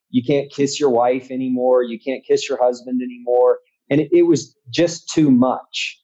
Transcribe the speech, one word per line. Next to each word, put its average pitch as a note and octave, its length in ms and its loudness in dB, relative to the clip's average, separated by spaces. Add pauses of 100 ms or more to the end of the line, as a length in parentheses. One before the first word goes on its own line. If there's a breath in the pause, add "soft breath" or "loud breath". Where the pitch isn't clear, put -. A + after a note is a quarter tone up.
(100)
you B2 140 0
can't C#3 260 -2
kiss C#3 300 -4
your D3 100 2
wife B2 400 0
anymore. B2+ 520 0
You A#2 180 -8
can't C3 240 -8
kiss C#3 240 0
your C3+ 140 -4
husband B2 400 -2
anymore. B2 560 0 (320)
And C#3+ 100 2
it, D3 120 -2
it F3 100 6
was E3+ 340 0 (140)
just E3 400 -4
too D#3 200 2
much - 720 0